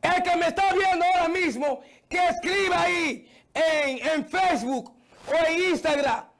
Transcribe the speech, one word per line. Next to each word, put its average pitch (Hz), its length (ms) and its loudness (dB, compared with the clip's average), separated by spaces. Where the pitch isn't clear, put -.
El 359 220 2
que 349 120 0
me 339 120 0
está 370 260 0
viendo 370 300 2
ahora 359 240 2
mismo, 294 540 -2
que 359 200 0
escriba 349 560 0
ahí 339 680 -4
en, 285 540 0
en 311 220 -2
Facebook 269 680 0
o 320 200 2
en 349 240 0
Instagram 285 540 0